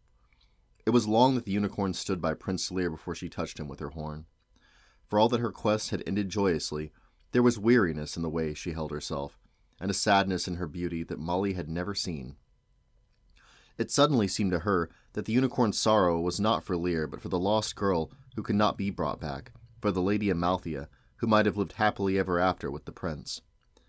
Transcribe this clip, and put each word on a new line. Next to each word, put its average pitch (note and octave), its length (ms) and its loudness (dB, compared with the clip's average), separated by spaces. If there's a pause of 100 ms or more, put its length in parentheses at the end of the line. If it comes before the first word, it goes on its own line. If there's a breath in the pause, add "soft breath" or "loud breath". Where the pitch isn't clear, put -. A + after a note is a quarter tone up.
(880)
It A2 40 0
was A2+ 180 4
long B2 280 4
that A#2 100 -4
the F#2+ 80 -4
unicorn G2 400 -2
stood F2+ 260 -4
by D#2+ 140 0
Prince - 380 -6
Lear F2+ 180 0
before D#2+ 260 -8
she E2+ 140 -8
touched - 300 -8
him D2+ 80 -8
with C#2+ 120 -12
her D2 120 -8
horn. D2+ 340 -8 (800 soft breath)
For G#2+ 120 2
all A#2 100 8
that A#2 120 0
her A2 100 -2
quest G#2+ 400 0
had G2+ 160 -4
ended G2 200 0
joyously, E2 640 0 (400 soft breath)
there B2 120 4
was A#2+ 160 4
weariness F#2+ 580 2
in E2 60 -4
the E2 60 -2
way D#2 260 -2
she - 160 -8
held D#2 200 -6
herself, C#2+ 480 -8 (380)
and G2 140 -4
a - 20 0
sadness F#2+ 540 2
in F2 80 -4
her E2+ 140 -4
beauty F2 340 -4
that E2 160 -8
Molly F#2 320 -2
had F2 160 -6
never F2+ 260 -4
seen. C#2+ 440 -8 (1400 soft breath)
It - 140 -2
suddenly C#3+ 340 4
seemed F#2+ 260 0
to F2 80 2
her F2 300 0 (220 soft breath)
that G#2+ 140 -6
the A2 80 -4
unicorn's B2 440 2
sorrow G2 400 4
was F2 220 -2
not G2+ 240 0
for F2+ 140 -4
Lear, E2 300 0
but - 120 -10
for - 80 -12
the F#2 100 -2
lost G#2 380 0
girl F#2 340 0 (280 loud breath)
who A2 40 -6
could - 140 -2
not G#2+ 220 2
be G2 120 -2
brought D2+ 300 -4
back, C#2+ 320 -8 (300)
for G#2 100 0
the F2+ 100 0
Lady G#2 280 0
Amalthea, E2+ 580 -2 (300 soft breath)
who A#2+ 100 -4
might G#2+ 180 6
have G2 120 0
lived F#2+ 160 -2
happily G2+ 440 0
ever F2+ 220 2
after F2+ 320 0
with D2 140 -10
the - 80 -12
prince. - 480 -8 (480 soft breath)